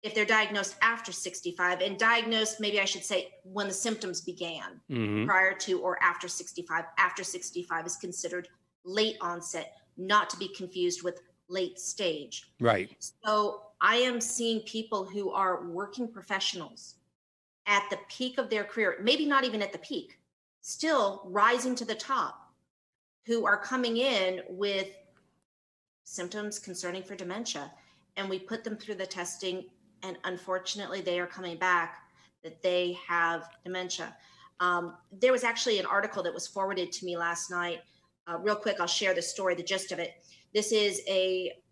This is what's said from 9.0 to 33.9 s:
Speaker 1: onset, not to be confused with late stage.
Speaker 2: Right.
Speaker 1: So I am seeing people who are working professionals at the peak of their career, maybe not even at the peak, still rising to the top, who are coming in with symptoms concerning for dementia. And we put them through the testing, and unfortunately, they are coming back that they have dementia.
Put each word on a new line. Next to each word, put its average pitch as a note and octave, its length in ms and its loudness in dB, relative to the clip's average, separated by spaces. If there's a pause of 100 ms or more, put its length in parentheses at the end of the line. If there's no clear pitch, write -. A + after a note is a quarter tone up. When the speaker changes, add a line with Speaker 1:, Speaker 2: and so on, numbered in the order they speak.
Speaker 1:
onset, - 560 -6 (200)
not G3+ 340 4
to - 60 -8
be F#3 120 -6
confused F3+ 540 -2
with F3 180 -4 (280)
late F#3 300 -4
stage. - 720 -4 (100)
Speaker 2:
Right. G#2 300 4 (340)
Speaker 1:
So G#3+ 380 2 (180)
I A3 160 6
am A#3+ 240 2
seeing A3+ 400 0
people A3 440 -4
who G3 260 -4
are F3+ 360 0
working G3+ 440 -6
professionals F#3+ 840 -6 (720)
at G3+ 240 6
the F#3+ 80 -2 (100)
peak B3+ 300 -4
of A#3 120 0
their G#3 140 2
career, F#3+ 380 2
maybe C#4+ 240 4
not C#4 180 4
even A3 180 0
at G3 100 -4
the F#3+ 60 -10
peak, - 420 -10 (420)
still A#3 640 2
rising A#3+ 480 4
to A#3+ 100 -4
the A3 100 -2
top, - 600 -4 (720)
who A#3 180 2
are G#3 140 6
coming A#3+ 400 0
in F#3+ 500 2
with G3 400 0 (1160)
symptoms G#3 540 -6
concerning F#3 440 -8
for G3 120 -12
dementia. F3+ 560 -6 (460)
And G3 120 -4
we F#3+ 100 -2
put A3+ 260 -8
them G#3+ 120 -4
through G#3+ 200 -8
the F#3 100 -4
testing, F#3 600 -6 (360)
and F#3 220 -8
unfortunately, F#3 760 -4
they F3 180 0
are F3+ 60 -2
coming F3+ 320 -8
back F3 460 2 (380)
that E3 200 -14
they F3+ 340 2 (100)
have E3+ 440 2 (140)
dementia. F#3 520 -6 (440)